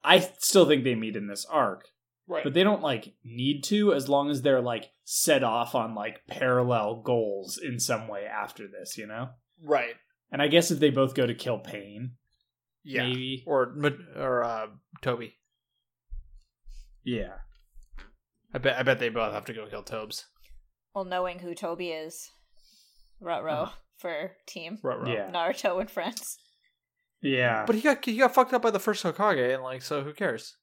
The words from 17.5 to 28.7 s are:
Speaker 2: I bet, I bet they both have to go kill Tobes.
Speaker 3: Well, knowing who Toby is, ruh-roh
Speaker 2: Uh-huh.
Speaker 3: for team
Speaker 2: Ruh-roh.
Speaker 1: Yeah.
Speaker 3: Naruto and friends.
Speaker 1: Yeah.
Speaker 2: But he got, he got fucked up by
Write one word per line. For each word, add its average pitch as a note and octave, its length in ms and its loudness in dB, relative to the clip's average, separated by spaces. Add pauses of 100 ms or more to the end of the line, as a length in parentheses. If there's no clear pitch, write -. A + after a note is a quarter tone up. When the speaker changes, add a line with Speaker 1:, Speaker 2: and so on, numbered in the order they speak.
Speaker 2:
I C3 40 -4
bet, B2+ 200 0
I C3 60 -2
bet B2+ 160 4
they A#2+ 80 0
both A2 240 -2
have G#2 140 -8
to A#2+ 60 -10
go G#2+ 140 -10
kill G#2 160 -12
Tobes. A2 460 -10 (680)
Speaker 3:
Well, G3 100 -6
knowing F3+ 360 -4
who F3 160 -10
Toby F3 340 -6
is, D#3+ 400 -10 (880)
ruh-roh D#3 440 -2
Speaker 2:
Uh-huh. A3 140 -8 (200)
Speaker 3:
for F3 400 -8 (100)
team E3+ 380 -12
Speaker 2:
Ruh-roh. B2 280 -2
Speaker 1:
Yeah. G#2 200 -4
Speaker 3:
Naruto F3+ 480 0
and G#3+ 100 -6
friends. - 480 -8 (840)
Speaker 1:
Yeah. B2 460 2
Speaker 2:
But A3+ 80 4
he A3 80 0
got, C#4 220 2
he A3+ 140 -2
got C4 160 6
fucked B3+ 180 6
up A#3 100 2
by A3+ 80 4